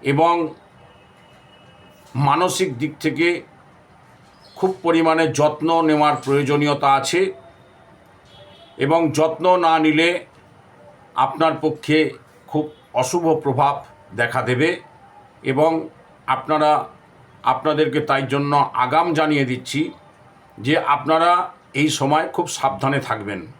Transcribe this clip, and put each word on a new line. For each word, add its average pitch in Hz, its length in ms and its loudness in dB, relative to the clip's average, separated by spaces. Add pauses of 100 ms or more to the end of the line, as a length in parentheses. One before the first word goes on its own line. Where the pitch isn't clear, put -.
এবং 147 320 2 (1900)
মানসিক 170 500 0
দিক 147 200 -6
থেকে 160 300 -2 (1300)
খুব 190 140 0 (120)
পরিমাণে 165 500 2
যত্ন 151 360 0 (140)
নেওয়ার 151 400 2
প্রয়োজনীয়তা 143 760 0
আছে 139 240 0 (1600)
এবং 151 220 2 (120)
যত্ন 160 320 0 (140)
না 165 200 2
নিলে 156 300 4 (1080)
আপনার 151 440 0
পক্ষে 151 380 0 (500)
খুব 151 160 -4 (300)
অশুভ 175 300 -2 (140)
প্রভাব 143 360 0 (420)
দেখা 120 260 -2
দেবে 127 260 0 (760)
এবং 147 280 0 (580)
আপনারা, 151 420 0 (760)
আপনাদেরকে 147 640 0
তাই 139 200 0
জন্য 143 260 -2 (240)
আগাম 143 380 0
জানিয়ে 147 360 0
দিচ্ছি 127 300 -6 (800)
যে 123 160 0 (120)
আপনারা 160 440 2 (440)
এই 147 160 0
সময় 151 420 0
খুব 165 180 -2
সাবধানে 135 500 -2
থাকবেন। 104 400 -6 (180)